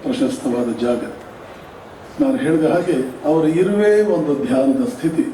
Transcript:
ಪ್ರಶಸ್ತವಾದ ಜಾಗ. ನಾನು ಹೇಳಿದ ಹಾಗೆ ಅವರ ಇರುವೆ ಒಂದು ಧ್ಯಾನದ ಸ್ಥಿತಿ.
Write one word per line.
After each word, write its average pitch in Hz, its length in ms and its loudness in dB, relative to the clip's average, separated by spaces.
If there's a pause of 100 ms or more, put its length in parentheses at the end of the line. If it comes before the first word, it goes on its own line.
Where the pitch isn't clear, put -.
ಪ್ರಶಸ್ತವಾದ 120 640 -2 (120)
ಜಾಗ. 120 220 0 (1160)
ನಾನು 269 160 2
ಹೇಳಿದ 156 280 2
ಹಾಗೆ 175 300 2 (300)
ಅವರ 156 200 4
ಇರುವೆ 208 560 4
ಒಂದು 151 440 0
ಧ್ಯಾನದ 131 400 2
ಸ್ಥಿತಿ. - 480 -2